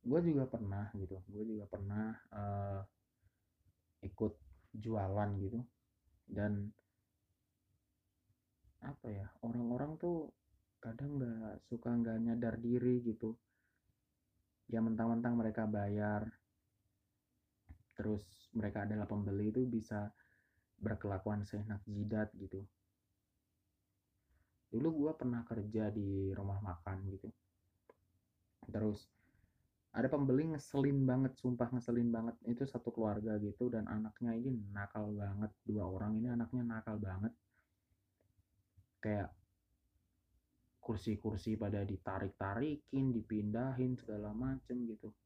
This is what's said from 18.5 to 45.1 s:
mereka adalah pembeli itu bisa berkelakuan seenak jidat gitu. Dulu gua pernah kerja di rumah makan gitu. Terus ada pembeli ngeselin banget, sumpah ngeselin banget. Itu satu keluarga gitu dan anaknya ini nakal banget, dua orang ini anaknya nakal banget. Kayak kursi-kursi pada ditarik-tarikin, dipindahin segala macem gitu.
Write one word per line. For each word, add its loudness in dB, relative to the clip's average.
mereka 0
adalah 0
pembeli 0
itu 4
bisa -2
berkelakuan -2
seenak -4
jidat 0
gitu. -8
Dulu 0
gua 2
pernah 0
kerja 0
di 0
rumah -2
makan -4
gitu. -6
Terus 0
ada 2
pembeli 4
ngeselin 4
banget, 4
sumpah 2
ngeselin 2
banget. 0
Itu 0
satu -4
keluarga 0
gitu 0
dan -2
anaknya -2
ini 0
nakal -4
banget, -4
dua 0
orang 0
ini 0
anaknya 0
nakal -2
banget. -2
Kayak 0
kursi-kursi -2
pada 0
ditarik-tarikin, -2
dipindahin 0
segala -6
macem -2
gitu. -8